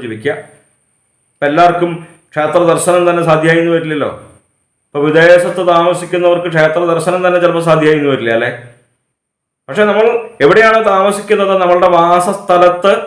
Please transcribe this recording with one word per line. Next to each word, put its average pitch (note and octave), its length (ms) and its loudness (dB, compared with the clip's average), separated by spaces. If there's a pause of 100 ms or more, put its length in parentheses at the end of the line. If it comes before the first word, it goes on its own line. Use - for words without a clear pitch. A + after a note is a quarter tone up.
ജപിക്കുക. A2+ 280 -6 (1000)
ഇപ്പം D3 180 -4
എല്ലാവർക്കും E3+ 400 2 (420)
ക്ഷേത്ര D3+ 280 -2 (120)
ദർശനം F3 360 0
തന്നെ E3+ 220 0
സാധ്യമായി D#3+ 320 0
എന്ന് E3+ 140 -2
വരില്ലല്ലോ. D3+ 360 -6 (760)
ഇപ്പൊ D3 220 -8
വിദേശത്ത് F3 540 2 (120)
താമസിക്കുന്നവർക്ക് F3 800 -2
ക്ഷേത്ര D#3 260 0 (140)
ദർശനം F3+ 320 -4
തന്നെ F3+ 180 0
ചിലപ്പോൾ E3 240 -2
സാധ്യമായി D#3 320 2
എന്ന് C#3+ 140 0
വരില്ല, A#2 240 -4
അല്ലേ? A#2+ 120 -4 (1160)
പക്ഷെ G#3 180 0
നമ്മൾ G#3 180 2 (380)
എവിടെയാണ് A3 340 4 (120)
താമസിക്കുന്നത്, G3 600 0 (100)
നമ്മളുടെ F3+ 340 2
വാസസ്ഥലത്ത് F3 960 2 (160)